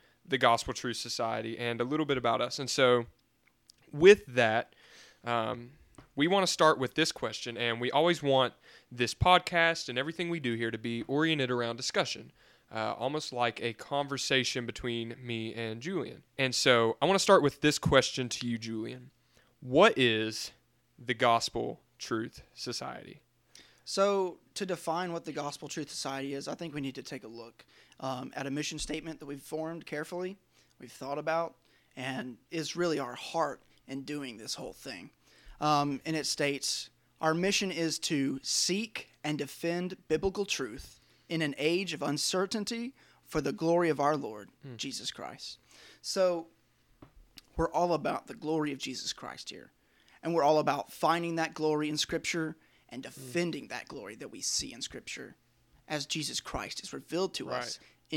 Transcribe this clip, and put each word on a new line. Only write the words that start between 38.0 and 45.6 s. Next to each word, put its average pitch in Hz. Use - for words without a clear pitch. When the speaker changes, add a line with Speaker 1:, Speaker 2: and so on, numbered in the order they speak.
Speaker 2:
seek -
and 151
defend 170
biblical 190
truth -
in 165
an 147
age 170
of 143
uncertainty 196
for 156
the 139
glory 165
of 143
our 143
Lord, 107
Speaker 1:
Hmm. 127
Speaker 2:
Jesus 123
Christ." -